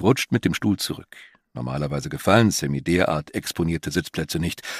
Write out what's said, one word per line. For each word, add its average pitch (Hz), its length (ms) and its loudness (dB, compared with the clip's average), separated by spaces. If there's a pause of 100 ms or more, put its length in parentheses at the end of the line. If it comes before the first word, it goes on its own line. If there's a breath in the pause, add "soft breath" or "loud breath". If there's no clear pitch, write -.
rutscht - 300 4
mit 120 140 2
dem 87 100 2
Stuhl 104 220 2
zurück. - 380 -8 (380)
Normalerweise 73 560 -4
gefallen 98 400 4
Sammy 69 320 -2
derart 80 540 0
exponierte 82 560 -2
Sitzplätze 80 480 -4
nicht, - 240 -4 (160 loud breath)